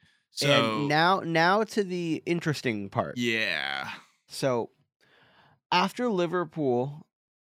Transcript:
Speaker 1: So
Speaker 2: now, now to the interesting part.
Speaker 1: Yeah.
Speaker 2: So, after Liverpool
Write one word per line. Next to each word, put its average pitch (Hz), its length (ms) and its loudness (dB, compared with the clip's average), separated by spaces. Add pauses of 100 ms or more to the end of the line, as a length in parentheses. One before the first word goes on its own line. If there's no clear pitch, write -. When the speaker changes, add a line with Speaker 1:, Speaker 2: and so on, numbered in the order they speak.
(300)
Speaker 1:
So 120 560 2
Speaker 2:
now, 165 380 4
now 170 400 2
to - 180 -2
the 175 440 -2
interesting 131 640 -2
part. 98 280 -4
Speaker 1:
Yeah. 85 720 -2 (400)
Speaker 2:
So, 123 420 -2 (1000)
after 190 360 0
Liverpool 160 1000 -2 (400)